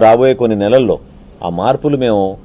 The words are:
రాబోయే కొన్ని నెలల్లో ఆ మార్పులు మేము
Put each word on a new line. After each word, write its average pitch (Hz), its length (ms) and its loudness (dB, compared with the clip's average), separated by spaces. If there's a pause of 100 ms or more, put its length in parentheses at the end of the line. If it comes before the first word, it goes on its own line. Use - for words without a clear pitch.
రాబోయే 123 360 4
కొన్ని 113 220 0
నెలల్లో 110 320 2 (500)
ఆ 87 40 -6 (100)
మార్పులు 139 460 -2
మేము 104 180 0 (220)